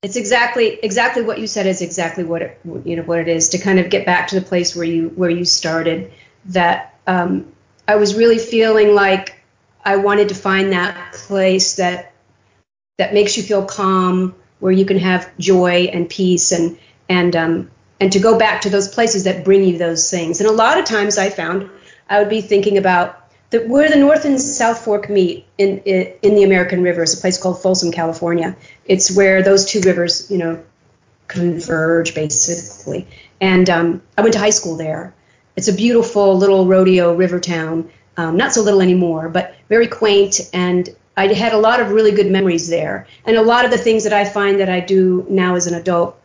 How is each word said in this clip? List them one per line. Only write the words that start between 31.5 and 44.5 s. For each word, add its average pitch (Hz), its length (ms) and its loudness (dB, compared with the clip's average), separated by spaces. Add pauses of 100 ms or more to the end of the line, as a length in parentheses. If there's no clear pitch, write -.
basically. 156 920 -4 (340)
And, 185 300 4
um, 170 320 0 (160)
I - 40 2
went 220 120 4
to 214 60 -2
high 208 100 2
school 170 260 -4
there. 160 380 -8 (420)
It's 185 120 -4
a 208 40 2
beautiful 208 640 2
little 190 300 4
rodeo 185 480 4
river 180 260 0
town, 165 480 -6 (300)
um, 165 180 -4
not 226 160 0
so 240 100 0
little 202 200 2
anymore, 170 480 0
but 175 240 -6 (160)
very 233 160 2
quaint. 202 540 0 (120)
And 180 360 -2 (280)
I 196 160 2
had 214 220 -2
a 214 40 2
lot 226 220 2
of 208 100 -2
really 214 220 4
good 190 180 2
memories 180 380 0
there. 156 380 -4 (180)
And 233 120 2
a 220 60 4
lot 240 220 4
of 226 60 0
the 233 80 0
things 220 260 0
that 208 80 0
I 208 140 2
find 202 340 0